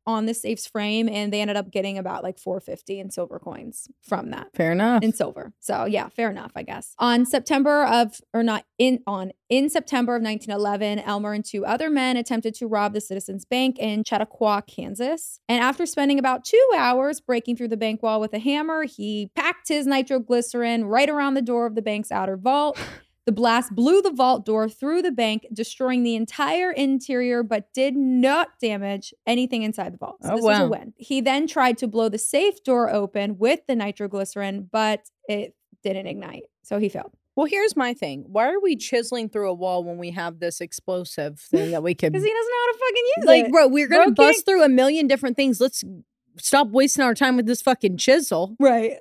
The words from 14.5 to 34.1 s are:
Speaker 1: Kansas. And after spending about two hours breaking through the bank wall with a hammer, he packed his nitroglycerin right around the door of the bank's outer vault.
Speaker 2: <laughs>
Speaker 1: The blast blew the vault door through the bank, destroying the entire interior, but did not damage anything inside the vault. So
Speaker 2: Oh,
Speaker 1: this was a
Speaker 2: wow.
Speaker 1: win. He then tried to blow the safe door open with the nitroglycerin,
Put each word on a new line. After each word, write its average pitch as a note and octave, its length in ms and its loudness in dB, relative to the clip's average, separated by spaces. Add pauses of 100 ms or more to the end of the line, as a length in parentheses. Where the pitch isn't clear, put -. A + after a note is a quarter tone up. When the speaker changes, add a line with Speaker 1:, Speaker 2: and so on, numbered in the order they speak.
Speaker 1:
Kansas. A#3+ 840 -8
And A#3+ 140 2
after C4+ 240 0
spending C#4 340 0
about B3+ 240 -2
two B4+ 320 6
hours C4 440 0
breaking A#3+ 360 -2
through A#3 120 -4
the A3 80 -4
bank A3 260 -2
wall A3 180 0
with G#3+ 120 -4
a G#3+ 60 -6
hammer, D4+ 460 -2
he G#3 500 -6
packed E4 340 -4
his D4 180 0
nitroglycerin A#3+ 1000 0
right A#3+ 260 2
around C#4+ 240 0
the C4 80 0
door A#3 240 0
of A3 80 -6
the A3 80 -4
bank's G#3 300 -4
outer F#3+ 240 -2
vault. C#4+ 480 0
Speaker 2:
<laughs> - 40 -14 (380)
Speaker 1:
The A#3 60 2
blast A#3 420 2
blew D4+ 280 4
the F#4+ 80 0
vault B3+ 340 2
door A3 240 0
through D4+ 320 -2
the F4 100 0
bank, A3+ 400 -2
destroying B3 520 -2
the A#3 120 0
entire D4+ 560 -2
interior, B3 720 0
but G#3 300 -4
did C4 240 0
not C4+ 540 2 (100)
damage G3 540 -6 (120)
anything A#3+ 360 0
inside F#3 320 -6
the - 20 -18
vault. - 260 -14
So G#3 100 -4
Speaker 2:
Oh, A3 40 0
Speaker 1:
this A3+ 80 0
was G#3 140 4
a - 60 4
Speaker 2:
wow. B3 40 2
Speaker 1:
win. - 300 -6
He C4 240 -2
then C4+ 240 2
tried B3+ 320 2
to B3+ 80 -4
blow A3 240 0
the G#3+ 80 -4
safe F#4 440 0
door A#3+ 280 2
open G3+ 480 -2
with B3 280 2
the B3+ 100 -2
nitroglycerin, G3 920 -6